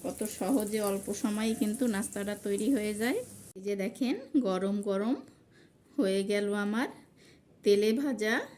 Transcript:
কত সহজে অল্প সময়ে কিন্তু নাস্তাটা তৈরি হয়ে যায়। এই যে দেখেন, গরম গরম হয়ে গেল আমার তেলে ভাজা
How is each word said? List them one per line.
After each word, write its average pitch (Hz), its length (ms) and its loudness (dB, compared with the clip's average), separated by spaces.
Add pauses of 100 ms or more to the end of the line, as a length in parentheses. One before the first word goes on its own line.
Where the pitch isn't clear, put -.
কত - 160 -6 (200)
সহজে 214 400 0 (100)
অল্প 196 180 -4 (140)
সময়ে 214 400 0
কিন্তু 214 220 0 (120)
নাস্তাটা 202 400 -4 (100)
তৈরি 208 300 0
হয়ে 214 260 0
যায়। 269 180 0 (380)
এই 190 100 -14
যে 202 60 0 (100)
দেখেন, 247 320 -2 (320)
গরম 190 280 0 (140)
গরম 208 260 0 (800)
হয়ে 196 240 4 (100)
গেল 202 160 2 (180)
আমার 220 240 0 (760)
তেলে 208 240 6 (120)
ভাজা 220 320 0 (240)